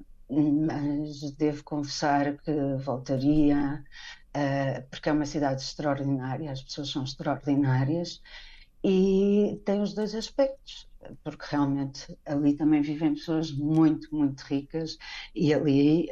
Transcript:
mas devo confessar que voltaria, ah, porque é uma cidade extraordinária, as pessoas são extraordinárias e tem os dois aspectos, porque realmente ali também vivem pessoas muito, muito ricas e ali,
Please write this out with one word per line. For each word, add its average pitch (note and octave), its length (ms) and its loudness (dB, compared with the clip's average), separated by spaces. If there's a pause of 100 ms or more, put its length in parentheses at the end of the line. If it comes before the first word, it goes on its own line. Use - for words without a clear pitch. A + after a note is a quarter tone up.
(300)
mas D3 1000 0
devo D3 320 -2
confessar C#3+ 760 -2
que - 140 -6 (340)
voltaria, C#3 1000 2 (520)
ah, C#3 560 0
porque - 180 -6
é - 20 2
uma D3+ 140 2
cidade C#3 380 -2
extraordinária, C#3 880 -4
as C3+ 100 -8
pessoas C#3+ 300 -10
são C#3 120 -4
extraordinárias C#3 1160 0 (640)
e G3 840 4
tem G3+ 160 0
os F#3+ 140 -2
dois G#3+ 180 -4
aspectos, - 760 -4 (360)
porque - 260 -12
realmente C#3 760 -2
ali D3 300 2
também D3+ 300 4
vivem D3+ 320 0
pessoas D#3+ 360 -2
muito, D3+ 640 2
muito C#3 260 0
ricas D#3 540 -6 (380)
e - 180 2
ali, D3+ 600 4